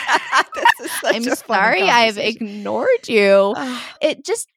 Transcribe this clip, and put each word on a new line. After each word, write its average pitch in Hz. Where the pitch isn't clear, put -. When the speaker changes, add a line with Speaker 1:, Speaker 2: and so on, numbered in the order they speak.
Speaker 1:
This 247
is -
such 196
Speaker 2:
"I'm 233
Speaker 1:
a 247
funny -
Speaker 2:
sorry 226
I've 240
Speaker 1:
conversation. 214
Speaker 2:
ignored 214
you." 202
Speaker 1:
Ugh. 254
Speaker 2:
It 285
just -